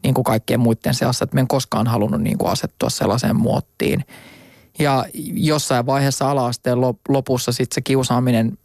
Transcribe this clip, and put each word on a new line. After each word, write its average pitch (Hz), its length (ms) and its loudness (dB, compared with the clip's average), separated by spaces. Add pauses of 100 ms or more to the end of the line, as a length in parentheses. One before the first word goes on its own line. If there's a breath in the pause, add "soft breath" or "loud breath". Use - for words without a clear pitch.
niinku 131 200 0
kaikkien 117 380 0
muitten 117 340 0
seassa, 127 300 -2
että - 120 -4
mä 135 40 2
en 127 80 0
koskaan 117 380 -2
halunnut 110 360 0
niinku - 240 0
asettua - 440 -4
sellaiseen 113 460 0
muottiin. - 680 -2 (760 loud breath)
Ja 139 260 2 (300)
jossain 139 520 0
vaiheessa 135 440 0
ala-asteen 123 500 0
lop-, 127 280 0
lopussa 131 440 0
sit 120 200 -2
se - 80 -2
kiusaaminen 123 840 2